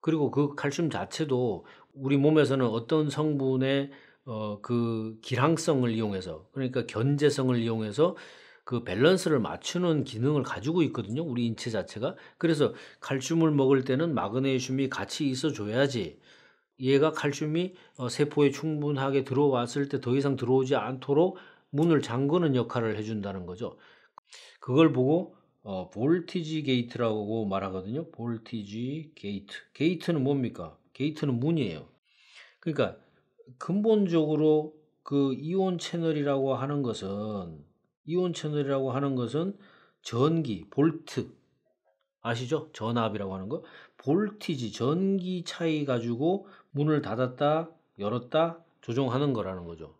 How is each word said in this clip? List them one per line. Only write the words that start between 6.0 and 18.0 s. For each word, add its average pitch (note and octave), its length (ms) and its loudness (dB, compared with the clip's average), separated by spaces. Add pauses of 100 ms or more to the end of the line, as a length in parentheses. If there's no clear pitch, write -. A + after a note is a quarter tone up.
그러니까 B2+ 340 -4
견제성을 C3+ 720 2
이용해서 A2+ 580 0 (480)
그 A#2 200 -4
밸런스를 D#3+ 540 4
맞추는 D3 680 0
기능을 B2+ 400 0
가지고 D#3 400 -2
있거든요, A#2 380 -4
우리 B2 220 -2
인체 A#2 260 -4
자체가. G#2+ 460 -6 (220)
그래서 D3 340 2 (280)
칼슘을 D#3 500 2
먹을 C3+ 340 6
때는 C#3 300 0
마그네슘이 C3 760 -2
같이 - 400 -4
있어줘야지 B2+ 880 -2 (640)
얘가 C#3 320 4
칼슘이, D#3 640 -2 (220)
어, B2+ 120 -4